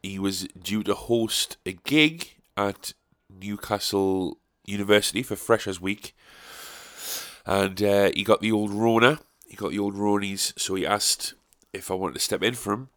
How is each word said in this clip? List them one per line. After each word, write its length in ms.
he 160
was 280
due 220
to 100
host 720
a 60
gig 640
at 380
Newcastle 1080
University 580
for 120
Freshers 460
Week, 340
and, 360
uh, 320
he 100
got 180
the 100
old 200
Rona. 480
He 80
got 160
the 80
old 160
Ronies, 640
so 160
he 100
asked 480
if 160
I 60
wanted 180
to 60
step 240
in 100
for 200
him. 240